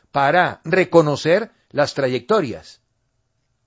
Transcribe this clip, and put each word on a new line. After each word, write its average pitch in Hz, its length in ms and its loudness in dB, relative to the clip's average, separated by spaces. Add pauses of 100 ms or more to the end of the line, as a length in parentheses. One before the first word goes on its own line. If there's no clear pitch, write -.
(120)
para 143 520 0
reconocer 165 880 0 (180)
las 139 240 -2
trayectorias. 127 880 -4 (880)